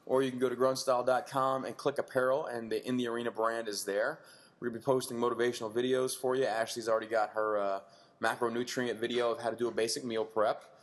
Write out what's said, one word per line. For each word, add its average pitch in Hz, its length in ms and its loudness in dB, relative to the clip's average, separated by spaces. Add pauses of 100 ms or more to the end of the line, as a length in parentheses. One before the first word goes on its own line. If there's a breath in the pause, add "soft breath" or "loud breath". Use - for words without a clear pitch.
Or 131 180 4
you 131 60 0
can 123 100 -6
go 127 80 4
to 120 80 -2
gruntstyle 127 500 2
dot 127 220 2
com 135 380 0
and 117 100 -6
click 139 220 -2
apparel, 131 480 2
and 117 260 -6
the 110 160 -2
In 127 80 0
the 120 140 0
Arena 117 220 -2
brand 113 360 0
is 101 160 -6
there. 107 360 0 (420 loud breath)
We're 120 80 -4
gonna 113 100 -6
be - 60 -16
posting 127 320 0
motivational 120 560 0
videos 127 420 0
for 127 220 0
you. 131 80 2
Ashley's 113 420 -2
already 110 200 2
got 107 240 0
her, 107 260 2
uh, 98 220 0 (420 loud breath)
macronutrient 117 720 0
video 117 360 0
of 113 100 -4
how 117 80 -2
to 113 80 -4
do 120 100 0
a 113 40 -2
basic 113 340 -2
meal 110 180 -2
prep. 110 400 0 (200 loud breath)